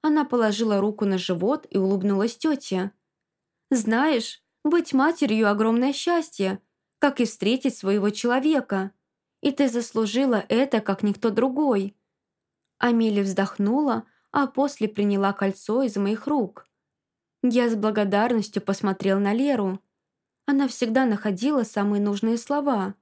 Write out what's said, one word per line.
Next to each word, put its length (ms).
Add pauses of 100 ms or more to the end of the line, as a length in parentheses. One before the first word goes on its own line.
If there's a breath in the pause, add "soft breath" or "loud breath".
Она 220
положила 560
руку 240
на 140
живот 520
и 80
улыбнулась 580
тете. 560 (800)
«Знаешь, 720 (220)
быть 280
матерью — 580
огромное 420
счастье, 680 (380)
как 220
и 40
встретить 520
своего 340
человека. 840 (480)
И 100
ты 180
заслужила 800
это, 320
как 220
никто 280
другой». 680 (840)
Амели 440
вздохнула, 840 (260 soft breath)
а 160
после 420
приняла 440
кольцо 500
из 140
моих 300
рук. 420 (760)
Я 260
с 60
благодарностью 880
посмотрел 560
на 140
Леру. 480 (680)
Она 220
всегда 380
находила 580
самые 360
нужные 380
слова. 640